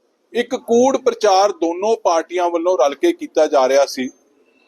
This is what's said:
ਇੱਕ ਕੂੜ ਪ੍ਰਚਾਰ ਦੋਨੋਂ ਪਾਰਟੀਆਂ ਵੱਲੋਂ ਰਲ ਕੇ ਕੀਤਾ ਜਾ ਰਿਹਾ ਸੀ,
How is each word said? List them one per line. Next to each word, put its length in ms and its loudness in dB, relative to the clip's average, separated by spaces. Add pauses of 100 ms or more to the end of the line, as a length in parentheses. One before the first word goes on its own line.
(340)
ਇੱਕ 240 -4
ਕੂੜ 400 2
ਪ੍ਰਚਾਰ 540 0
ਦੋਨੋਂ 520 -4
ਪਾਰਟੀਆਂ 460 -2
ਵੱਲੋਂ 280 -2
ਰਲ 180 0
ਕੇ 180 0
ਕੀਤਾ 340 -2
ਜਾ 220 2
ਰਿਹਾ 160 2
ਸੀ, 240 -8 (580)